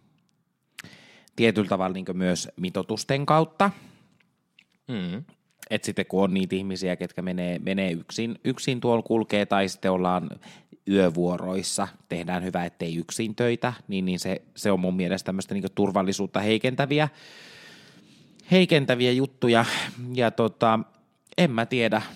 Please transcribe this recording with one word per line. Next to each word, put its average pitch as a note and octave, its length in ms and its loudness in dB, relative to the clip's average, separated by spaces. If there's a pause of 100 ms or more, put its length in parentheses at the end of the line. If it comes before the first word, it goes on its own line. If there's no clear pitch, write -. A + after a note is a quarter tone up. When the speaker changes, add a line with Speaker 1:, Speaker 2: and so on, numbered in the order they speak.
(1400)
Speaker 1:
tietyllä G#2+ 320 4
tavalla F#2 260 0
niinku F#2 180 -6
myös F2+ 440 0
mitoitusten G#2+ 680 -4
kautta. D#3+ 440 2 (1160)
Speaker 2:
Mm. F#2+ 360 -6 (460)
Speaker 1:
Et G#2+ 140 -2
sitten G2+ 220 -4
kun F#2+ 180 2
on F#2+ 100 0
niitä F#2+ 220 -2
ihmisiä, F#2+ 400 -4
ketkä F2+ 260 -8
menee, F2+ 360 -4
menee F#2+ 340 -2
yksin, A2 520 -8
yksin B2+ 360 -4
tuolla A#2 220 2
kulkee, G#2 440 0
tai G2 220 2
sitten F#2+ 220 -2
ollaan F2+ 400 0 (580)
yövuoroissa, F#2 1000 0 (200)
tehdään F2 360 -4
hyvä, F2 200 -2
ettei E2+ 320 -6
yksin G#2+ 380 -6
töitä, A#2+ 380 0 (160)
niin, F#2+ 160 -2
niin F#2 140 -2
se, F#2 240 -6 (140)
se G#2 160 0
on F#2+ 80 2
mun F#2 160 0
mielestä F#2 300 -2
tämmöistä F#2+ 280 -6
niinku F#2+ 200 -4
turvallisuutta G2 680 0
heikentäviä, B2+ 680 2 (1400)
heikentäviä C3+ 600 4
juttuja. B2+ 520 4 (500)
Ja B2 160 2
tota, A2+ 500 2 (580)
en E3+ 120 4
mä A#2 160 0
tiedä. A2+ 360 0 (140)